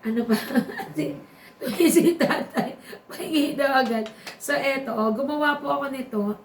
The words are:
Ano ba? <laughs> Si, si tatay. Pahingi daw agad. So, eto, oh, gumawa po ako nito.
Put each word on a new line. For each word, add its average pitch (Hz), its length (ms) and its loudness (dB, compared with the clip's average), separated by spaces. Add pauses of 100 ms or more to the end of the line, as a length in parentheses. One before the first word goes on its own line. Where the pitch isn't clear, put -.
Ano 226 220 -2
ba? 233 160 2
<laughs> - 60 -8 (1120)
Si, 277 320 2
si 339 240 6
tatay. - 560 0 (320)
Pahingi 302 480 -2
daw 277 260 2
agad. 226 300 0 (280)
So, - 180 -6
eto, 269 360 0
oh, 220 220 2
gumawa 294 480 0
po 285 100 -8
ako 285 200 0
nito. 247 320 -4 (240)